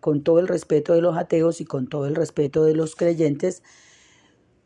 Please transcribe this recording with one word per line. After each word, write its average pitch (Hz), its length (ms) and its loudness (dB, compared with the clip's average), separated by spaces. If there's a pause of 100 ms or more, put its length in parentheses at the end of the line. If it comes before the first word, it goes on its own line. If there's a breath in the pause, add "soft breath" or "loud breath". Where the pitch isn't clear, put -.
con 147 220 -2
todo 165 180 4
el 185 80 0
respeto 160 460 0
de 170 80 4
los 170 140 0
ateos 165 440 0
y 156 40 -10
con 131 220 -6
todo 143 200 -6
el 147 80 -4
respeto 156 500 -2
de 156 100 4
los 156 220 -4
creyentes. 165 680 -2 (1040 soft breath)